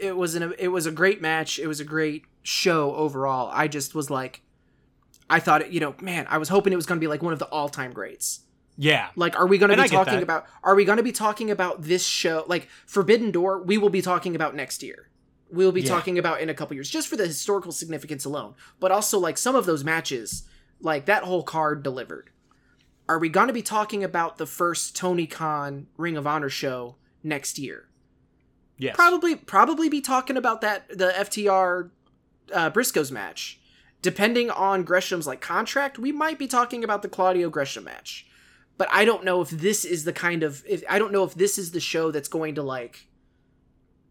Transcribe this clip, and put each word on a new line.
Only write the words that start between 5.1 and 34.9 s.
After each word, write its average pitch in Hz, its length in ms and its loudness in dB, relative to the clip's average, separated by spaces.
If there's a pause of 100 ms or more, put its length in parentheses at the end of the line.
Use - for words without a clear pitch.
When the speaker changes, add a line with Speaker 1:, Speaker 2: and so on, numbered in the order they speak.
Speaker 1:
I 165 80 6
thought, 165 340 2
you 170 80 0
know, 147 200 -2
man, 175 280 -6
I 156 100 0
was 156 100 -2
hoping 196 240 4
it 180 40 2
was 165 100 -2
gonna 170 140 0
be, 160 60 0
like, 151 160 -2
one 170 100 -2
of 151 60 -4
the - 80 -4
all-time 143 460 -4
greats. - 480 -8 (360)
Speaker 2:
Yeah. 139 380 2
Speaker 1:
Like, 170 240 0
are 180 80 4
we 190 120 6
gonna 202 160 8
Speaker 2:
And 247 60 6
Speaker 1:
be 277 40 8
Speaker 2:
I - 40 2
get 190 80 4
Speaker 1:
talking 190 180 4
Speaker 2:
that. - 80 0
Speaker 1:
about, 160 240 -2 (180)
are 190 100 6
we 202 100 8
gonna 214 200 4
be 247 80 0
talking 214 380 -2
about 180 320 -2
this 175 220 0
show? 160 440 0
Like, 175 200 -2 (180)
Forbidden 208 440 4
Door, 180 320 0
we 196 160 2
will 202 120 4
be 180 120 2
talking 180 320 -2
about 156 220 -2
next - 260 -8
year. - 260 -16 (420)
We'll 185 200 4
be 180 120 0
Speaker 2:
Yeah. 135 80 0
Speaker 1:
talking 180 280 0
about 165 220 0
in 160 80 -4
a 151 60 -4
couple 151 200 -8
years, 139 160 -8
just 311 160 -4
for 302 100 -4
the 202 100 2
historical 175 440 -2
significance 156 540 -8
alone. 135 300 -8 (260)
But 185 100 4
also, 208 280 4
like, 165 200 0
some 254 160 0
of 226 120 4
those 151 180 0
matches, 151 600 -4 (360)
like, 147 240 -2
that 202 200 4
whole 180 200 -2
card 151 400 -2
delivered. 127 460 -8 (800)
Are 160 100 2
we 165 100 0
gonna 202 240 4
be 233 100 -2
talking 208 400 -2
about 170 360 -2
the 160 80 -6
first - 500 -2
Tony 175 320 0
Khan 143 580 -6 (100)
Ring 165 200 -2
of 143 100 -4
Honor 147 220 0
show 127 480 -6 (260)
next 151 360 -6
year? 110 300 -12 (880)
Speaker 2:
Yes. 131 180 -4
Speaker 1:
Probably, 339 400 4
probably 294 540 2
be 285 100 -2
talking 262 360 -2
about 226 260 -2
that, 208 260 -4
the 185 280 0
F 196 120 -2
T 208 180 -2
R, 180 440 2 (640)
uh, 165 180 2
Briscoes 151 420 0
match. 98 480 -10 (400)
Depending 226 500 2
on 190 320 0
Gresham's, 180 440 0